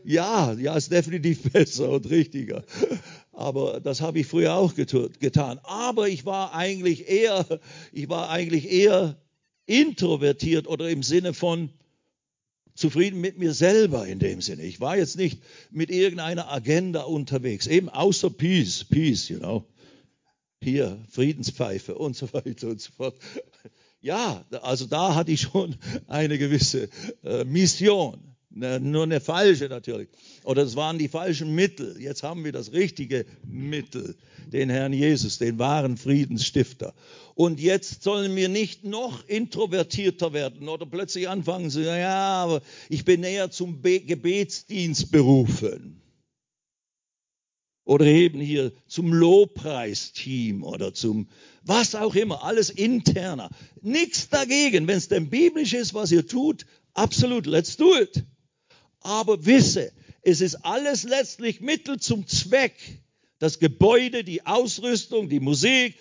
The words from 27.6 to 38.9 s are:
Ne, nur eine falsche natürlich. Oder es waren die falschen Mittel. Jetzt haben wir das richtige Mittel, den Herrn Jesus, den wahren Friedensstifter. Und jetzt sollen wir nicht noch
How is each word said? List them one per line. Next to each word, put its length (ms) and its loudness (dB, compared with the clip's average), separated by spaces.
Ne, 320 -6
nur 220 0
eine 180 0
falsche 480 2
natürlich. 400 -10
Oder 200 2
es 120 -2
waren 220 -4
die 120 -2
falschen 460 -4
Mittel. 460 -2
Jetzt 220 -10
haben 220 -10
wir 80 -8
das 200 -10
richtige 540 -2
Mittel, 720 -10
den 240 -2
Herrn 240 -2
Jesus, 420 0
den 220 -2
wahren 400 0
Friedensstifter. 960 -2
Und 260 2
jetzt 420 0
sollen 320 -2
wir 140 0
nicht 360 -2
noch 440 -8